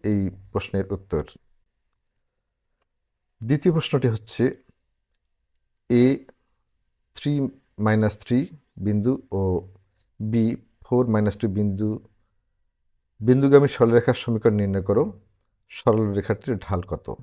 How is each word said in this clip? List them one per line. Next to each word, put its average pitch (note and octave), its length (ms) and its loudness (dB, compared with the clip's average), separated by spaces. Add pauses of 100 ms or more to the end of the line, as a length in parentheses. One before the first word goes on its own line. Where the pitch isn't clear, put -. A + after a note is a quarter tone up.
(100)
এই G2+ 100 2 (300)
প্রশ্নের G2 360 -4 (100)
উত্তর। D#2 280 -6 (2250)
দ্বিতীয় D3+ 280 2
প্রশ্নটি C3 380 0
হচ্ছে, - 300 -4 (1600)
এ - 20 8 (1120)
থ্রি D3 160 -4 (540)
মাইনাস G#2+ 360 2
থ্রি B2 160 0 (480)
বিন্দু G#2+ 260 0 (280)
ও - 20 0 (920)
বি A2+ 120 2 (400)
ফোর B2 180 2 (120)
মাইনাস G#2 260 0
টু A#2+ 60 -2 (120)
বিন্দু, G#2 320 -2 (1400)
বিন্দুগামী C#3 500 4
সরলরেখার A#2 460 2
সমীকরণ A2+ 380 0
নির্ণয় G2 280 -2
করো, G#2+ 140 2 (760)
সরলরেখাটির G#2+ 760 0 (100)
ঢাল F#2+ 160 -4 (100)
কত? - 160 -8 (160)